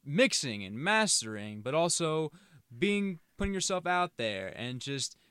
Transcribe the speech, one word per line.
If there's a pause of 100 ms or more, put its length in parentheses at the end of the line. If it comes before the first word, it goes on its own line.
mixing
and
mastering,
but
also (460)
being, (180)
putting
yourself
out
there
and
just (140)